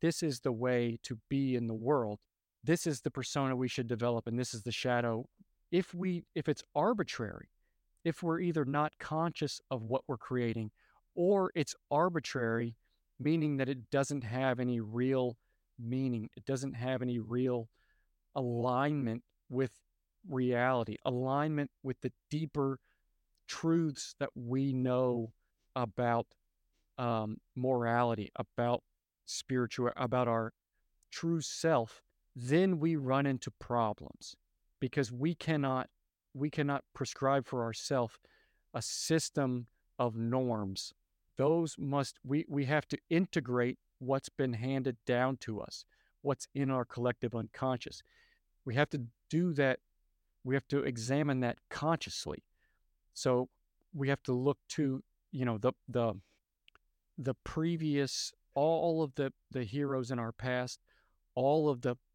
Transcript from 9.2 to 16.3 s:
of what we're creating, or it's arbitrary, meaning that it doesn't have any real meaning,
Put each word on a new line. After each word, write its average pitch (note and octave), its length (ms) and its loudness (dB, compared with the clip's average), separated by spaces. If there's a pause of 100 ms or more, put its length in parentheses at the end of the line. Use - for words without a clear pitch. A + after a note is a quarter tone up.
of A#2+ 120 -4
what B2 260 -2
we're C3 80 -2
creating, A2+ 540 -2 (440)
or F#3 400 4
it's D#3 220 -2 (140)
arbitrary, B2 840 0 (460)
meaning D3+ 380 2
that C3 100 0
it C3 220 -6
doesn't C#3 340 0
have B2+ 340 0
any B2 220 0
real B2 560 0 (420)
meaning, A#2+ 580 -2